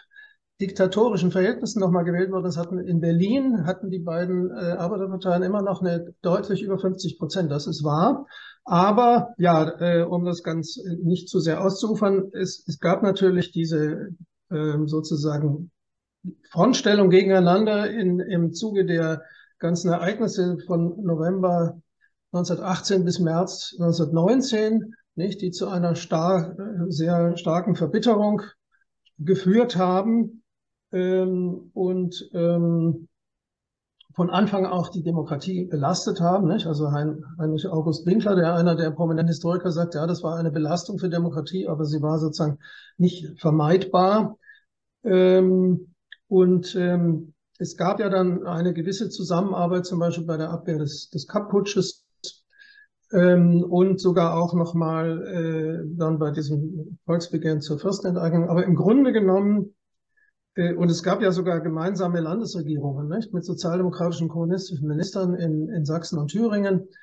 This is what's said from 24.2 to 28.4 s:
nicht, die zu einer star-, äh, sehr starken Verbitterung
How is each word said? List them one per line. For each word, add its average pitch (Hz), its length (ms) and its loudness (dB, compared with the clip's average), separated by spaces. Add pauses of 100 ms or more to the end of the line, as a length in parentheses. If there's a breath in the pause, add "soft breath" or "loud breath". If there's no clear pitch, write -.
nicht, 202 260 -4
die 180 100 -4
zu 196 160 -6
einer 175 280 0
star-, 170 640 -2
äh, 190 340 -6
sehr 170 460 0
starken 175 380 0
Verbitterung 208 680 2 (720)